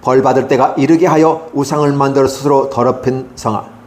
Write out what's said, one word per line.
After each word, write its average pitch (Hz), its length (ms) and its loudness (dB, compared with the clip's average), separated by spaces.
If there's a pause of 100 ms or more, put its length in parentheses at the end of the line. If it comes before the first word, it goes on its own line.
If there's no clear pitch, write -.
벌 131 200 2
받을 135 280 0
때가 139 280 2
이르게 160 300 2
하여 160 460 2
우상을 143 400 -2
만들어 139 340 0
스스로 135 420 0
더럽힌 127 680 -2
성아 - 500 -8